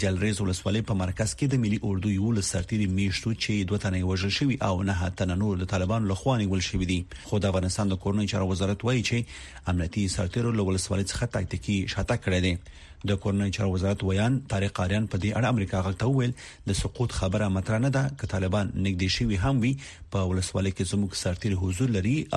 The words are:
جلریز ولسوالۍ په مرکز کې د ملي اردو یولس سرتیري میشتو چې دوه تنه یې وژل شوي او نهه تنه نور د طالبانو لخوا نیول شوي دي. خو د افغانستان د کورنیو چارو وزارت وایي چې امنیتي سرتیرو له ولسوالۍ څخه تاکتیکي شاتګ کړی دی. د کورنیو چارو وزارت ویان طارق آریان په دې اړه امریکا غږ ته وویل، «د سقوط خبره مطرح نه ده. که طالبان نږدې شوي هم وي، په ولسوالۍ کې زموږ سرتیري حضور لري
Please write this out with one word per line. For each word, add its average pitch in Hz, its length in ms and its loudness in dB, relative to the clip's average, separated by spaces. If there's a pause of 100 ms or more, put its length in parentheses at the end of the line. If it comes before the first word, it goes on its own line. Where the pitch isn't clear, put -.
جلریز 95 360 0
ولسوالۍ 101 500 0
په 98 140 0
مرکز 95 340 -2
کې 139 160 2
د 123 100 4
ملي 107 160 2 (120)
اردو 98 240 0
یولس 104 400 0
سرتیري 101 420 0
میشتو 98 340 0
چې 104 380 0
دوه 104 160 2
تنه 92 160 0
یې - 80 0
وژل 95 300 0
شوي 135 180 2 (100)
او 92 140 0
نهه 95 400 0
تنه 92 220 0
نور 92 200 0
د 90 120 -4
طالبانو 98 360 0
لخوا 127 320 0
نیول 92 240 0
شوي 92 240 0
دي. 90 80 0 (300)
خو 107 80 2
د 98 160 2
افغانستان 92 420 0
د 92 80 -6
کورنیو 101 300 0
چارو 95 180 0
وزارت 95 320 0
وایي 123 240 2
چې - 640 -4
امنیتي 90 340 0 (100)
سرتیرو 113 420 0
له 95 100 2
ولسوالۍ 95 340 0
څخه - 160 -6
تاکتیکي 104 540 -2 (180)
شاتګ 117 320 -2
کړی 92 200 2
دی. 92 80 2 (580)
د 98 140 2
کورنیو 101 320 0
چارو 98 180 0
وزارت 98 300 0
ویان 104 340 2 (140)
طارق 98 320 -2
آریان 101 280 2
په 101 60 2
دې 104 180 0
اړه 117 180 2
امریکا 98 300 0
غږ 95 160 -2
ته 113 80 2
وویل، 127 260 2 (360)
«د 98 100 0
سقوط - 400 -2
خبره 107 380 2
مطرح 110 260 0
نه 139 140 2
ده. 135 40 2 (160)
که - 160 -6
طالبان 95 380 0
نږدې 92 360 0 (100)
شوي 107 260 2
هم 135 160 4
وي، 123 120 2 (380)
په 95 220 0
ولسوالۍ 92 400 0
کې 95 180 -2
زموږ 98 320 0
سرتیري 92 400 0
حضور 101 380 2
لري 120 180 2 (180)